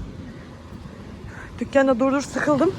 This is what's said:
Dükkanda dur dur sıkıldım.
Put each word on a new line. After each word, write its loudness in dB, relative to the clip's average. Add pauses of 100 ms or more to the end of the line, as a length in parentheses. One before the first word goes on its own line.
(1600)
Dükkanda 4
dur 6
dur 4
sıkıldım. 2